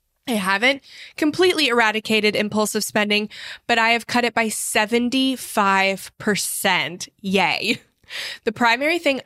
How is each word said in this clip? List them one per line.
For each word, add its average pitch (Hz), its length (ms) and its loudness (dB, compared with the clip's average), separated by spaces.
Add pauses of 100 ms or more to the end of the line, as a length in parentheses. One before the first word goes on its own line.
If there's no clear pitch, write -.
(280)
I 262 40 -2
haven't 208 500 0 (340)
completely 311 520 2
eradicated 220 640 2
impulsive 208 480 -2
spending, 208 460 0 (400)
but 233 100 2
I 226 120 4
have 233 180 0
cut 240 160 2
it 233 100 0
by 226 140 0
seventy-five 220 1700 0
percent. 180 880 -2 (120)
Yay." 185 600 0 (640)
The - 80 -2
primary 254 480 0
thing 277 260 0